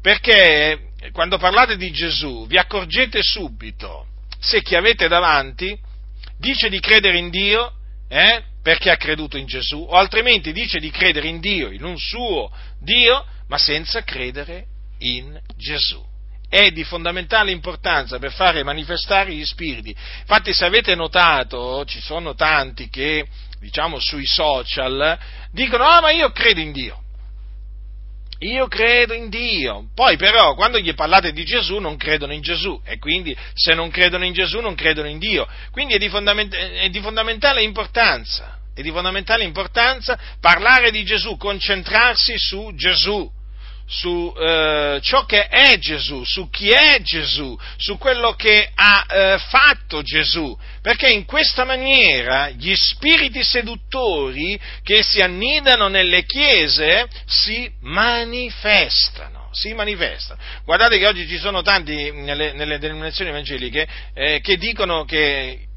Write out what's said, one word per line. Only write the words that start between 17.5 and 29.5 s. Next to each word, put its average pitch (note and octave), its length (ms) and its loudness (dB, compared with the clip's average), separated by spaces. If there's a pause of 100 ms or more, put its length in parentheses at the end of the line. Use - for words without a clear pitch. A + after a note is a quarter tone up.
importanza D#3 680 -2
per C3 140 -8
fare E3 300 2
manifestare E3 720 -2
gli D3+ 120 -8
spiriti. A#2 500 -8 (260)
Infatti, G#3 320 2
se F3+ 120 2
avete G3+ 300 4
notato, C#3+ 920 2
ci - 160 -10
sono D#3 340 -8
tanti C3 540 0
che, C#3+ 380 -4 (340)
diciamo, D3 380 -4
sui C#3 280 -4
social C#3 920 0 (340)
dicono: B3 320 2
"Ah, E4 160 8
ma D#4 100 4
io D#4+ 200 2
credo G3+ 300 2
in D#3 120 -6
Dio. B2+ 300 -10 (1400)
Io B3+ 280 -2
credo A#3 460 2
in A3+ 160 -8
Dio." F#3 640 -4